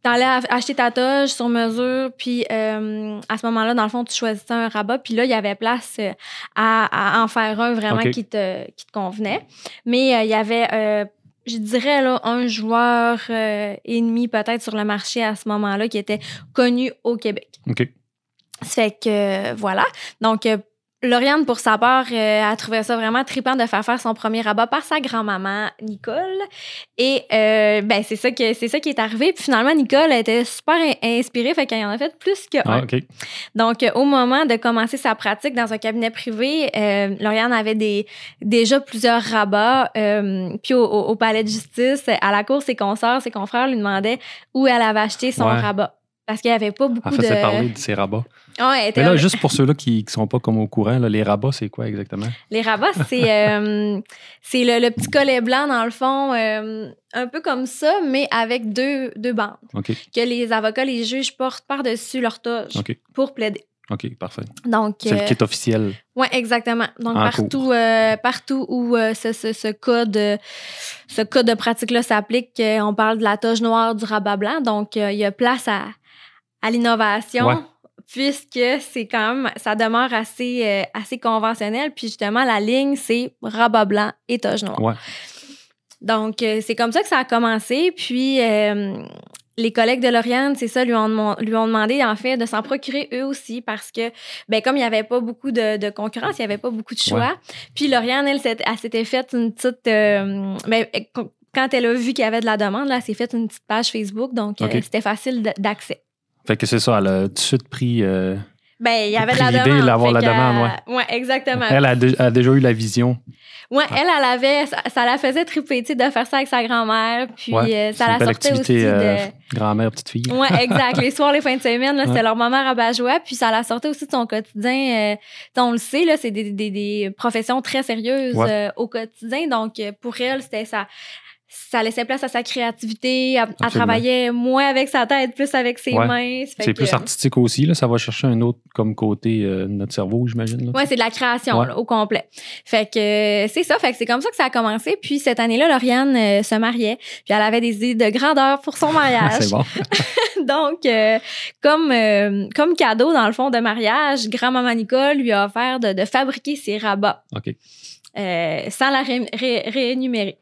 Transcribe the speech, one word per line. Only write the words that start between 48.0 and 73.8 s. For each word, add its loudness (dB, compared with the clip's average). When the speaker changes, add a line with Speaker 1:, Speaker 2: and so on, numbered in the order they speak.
Speaker 1:
Ah 2
ouais, 2
elle 2
était 0
Speaker 2:
Mais 6
là, 8
Speaker 1:
là. 6
Speaker 2:
juste 4
pour 2
ceux-là 4
qui, 0
qui -12
sont -2
pas 0
comme 0
au 0
courant, 0
là, 2
les 2
rabats, 2
c'est -6
quoi -8
exactement ? -6
Speaker 1:
Les -2
rabats, 0
c'est, 2
Speaker 2:
<laughs> 4
Speaker 1:
euh, 0
c'est 0
le, 4
le 4
petit -4
collet 2
blanc, 0
dans 0
le -2
fond, -2
euh, -2
un -4
peu -8
comme -2
ça, 0
mais 0
avec -2
deux, -2
deux -4
bandes -4
Speaker 2:
Ok. -6
Speaker 1:
que 0
les -2
avocats, 0
les -2
juges -4
portent -6
par-dessus -4
leur -4
toge -6
Speaker 2:
Ok. -6
Speaker 1:
pour -2
plaider. -4
Speaker 2:
OK, -6
parfait. -10
Speaker 1:
Donc, 0
Speaker 2:
C'est 0
Speaker 1:
euh, 2
Speaker 2:
le -2
kit 0
officiel. 0
Speaker 1:
ouais, 0
exactement. -2
Donc, -2
Speaker 2:
En 2
Speaker 1:
partout, 0
Speaker 2:
cours. 2
Speaker 1:
euh, 4
partout -4
où, 0
euh, 2
ce, -4
ce, -6
ce -6
code, 0
ce -4
code 2
de 4
pratique-là 0
s'applique, -2
euh, 2
on 0
parle 2
de -2
la 2
toge 0
noire, 2